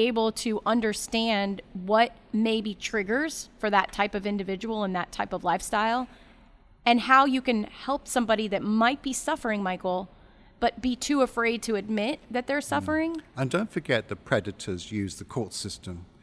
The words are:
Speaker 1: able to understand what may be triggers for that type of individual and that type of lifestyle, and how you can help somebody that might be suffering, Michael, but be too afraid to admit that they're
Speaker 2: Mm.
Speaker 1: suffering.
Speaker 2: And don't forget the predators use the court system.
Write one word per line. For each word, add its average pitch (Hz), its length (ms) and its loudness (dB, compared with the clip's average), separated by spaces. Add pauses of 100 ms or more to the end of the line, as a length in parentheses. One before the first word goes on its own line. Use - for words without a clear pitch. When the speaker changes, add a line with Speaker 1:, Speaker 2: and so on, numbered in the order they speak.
Speaker 1:
able 226 240 2
to 214 340 -2
understand 214 960 0 (120)
what 214 400 2 (200)
may 220 280 2
be 208 140 -6
triggers 226 760 -4 (100)
for 214 120 0
that 196 200 4
type 208 240 -2
of 202 120 -4
individual 202 580 -4
and 190 100 -2
that 175 160 -4
type 202 220 -6
of 180 100 -6
lifestyle, 214 640 0 (800)
and 240 140 6
how 262 240 8
you 262 180 2
can 220 220 2
help - 420 -6
somebody 220 400 2
that 196 160 0
might 226 400 2
be 269 100 -4
suffering, 240 500 -2
Michael, 185 460 -2 (520)
but 233 200 2
be 247 140 0
too 285 280 2
afraid 233 400 0
to 226 120 -2
admit 208 460 -2 (100)
that 240 160 -4
they're 285 140 -2
Speaker 2:
Mm. - 40 -8
Speaker 1:
suffering. 311 580 -2 (140)
Speaker 2:
And 131 140 -2
don't 202 220 0
forget 127 360 -2
the 107 80 -6
predators 98 760 -4
use 98 240 -4
the - 80 -12
court 101 300 -6
system. 90 500 -10 (180)